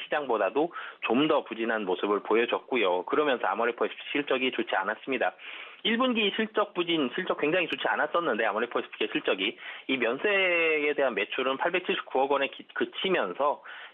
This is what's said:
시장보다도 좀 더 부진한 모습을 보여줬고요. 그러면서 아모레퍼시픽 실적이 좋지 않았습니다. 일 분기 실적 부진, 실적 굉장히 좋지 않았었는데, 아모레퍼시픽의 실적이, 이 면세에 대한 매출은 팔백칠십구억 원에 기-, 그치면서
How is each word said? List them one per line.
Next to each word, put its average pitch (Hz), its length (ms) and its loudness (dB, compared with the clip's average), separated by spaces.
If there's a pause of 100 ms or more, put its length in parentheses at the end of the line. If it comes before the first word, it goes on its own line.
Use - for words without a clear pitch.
시장보다도 131 680 0 (300)
좀 135 260 2
더 147 160 4
부진한 113 400 -2
모습을 98 360 0
보여줬고요. 101 840 2
그러면서 135 420 0
아모레퍼시픽 107 520 -2 (140)
실적이 131 400 0
좋지 - 220 -4
않았습니다. 104 580 -2 (540)
일 226 120 2
분기 226 360 2
실적 214 400 0
부진, 165 400 0
실적 180 240 -2
굉장히 160 300 2
좋지 - 180 -4
않았었는데, 123 580 2
아모레퍼시픽의 110 680 -2
실적이, 113 440 0 (300)
이 135 100 0
면세에 160 1000 2
대한 135 200 2
매출은 131 440 0
팔백칠십구억 170 720 0
원에 139 160 2
기-, - 260 -14
그치면서 131 880 0 (320)